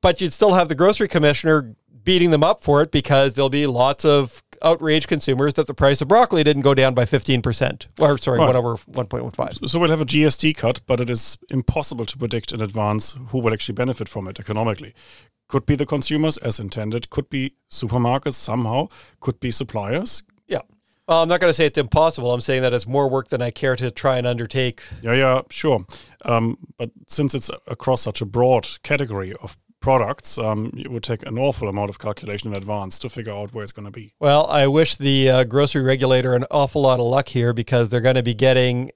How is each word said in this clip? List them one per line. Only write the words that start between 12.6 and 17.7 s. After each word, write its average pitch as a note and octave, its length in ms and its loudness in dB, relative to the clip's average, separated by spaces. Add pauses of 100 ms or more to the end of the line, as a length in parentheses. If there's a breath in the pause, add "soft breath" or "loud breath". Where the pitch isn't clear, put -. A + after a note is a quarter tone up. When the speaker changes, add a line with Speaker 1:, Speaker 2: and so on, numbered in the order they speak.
Speaker 2:
advance G#2 560 -2 (120)
who C3 100 -4
will A#2 140 0
actually A2 220 -6
benefit B2 340 -4
from F#2+ 200 -10
it G2 100 -14
economically. A2 560 -4 (540 soft breath)
Could C3+ 180 -4
be D3 100 2
the C#3 100 -2
consumers D3+ 520 -2
as - 200 -4
intended, G#2+ 520 -8
could - 180 -6
be C3+ 260 -8 (160)